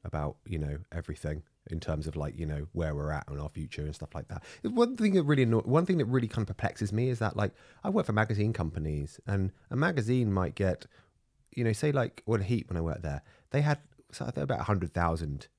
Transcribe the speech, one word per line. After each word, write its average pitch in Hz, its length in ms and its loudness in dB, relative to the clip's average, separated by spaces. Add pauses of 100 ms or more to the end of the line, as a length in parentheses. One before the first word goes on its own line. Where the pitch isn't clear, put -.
about, 76 420 -4
you 85 140 -4
know, 73 180 -2 (140)
everything 78 520 -6 (260)
in 80 100 -4
terms 78 280 -4
of, 76 80 -8
like, 73 220 -4
you 82 80 -4
know, 76 280 -4
where 80 220 -2
we're 73 160 -2
at 73 180 -6
and 71 120 -6
our 73 80 -6
future 76 320 -8
and 76 140 -6
stuff - 180 -12
like - 140 -8
that. - 160 -10 (200)
One 240 320 2
thing 214 180 2
that 180 100 6
really 143 200 4
anno-, 113 180 4
one 156 240 4
thing 180 120 2
that 131 80 4
really 120 220 2
kind 110 160 -2
of - 120 -2
perplexes 101 380 -2
me 120 160 2
is 117 100 -2
that, 107 160 0
like, 101 180 0 (300)
I 208 60 0
work 196 160 2
for - 80 0
magazine 107 400 4
companies, 78 720 -2
and 95 260 2 (200)
a 123 60 -4
magazine 127 560 2
might 92 220 2
get, 95 300 2 (680)
you 123 80 0
know, 113 100 4
say, 147 200 2
like, 127 320 -2
well, 107 160 2
Heat, 110 280 0
when 87 80 -2
I 82 40 0
worked 82 220 -2
there, 71 180 -4 (300)
they 143 100 2
had, 147 180 2 (320)
so - 140 -8
I 120 60 -4
think 143 120 -4
about 135 180 -2
a - 20 -2
hundred 92 300 0
thousand 82 540 0 (120)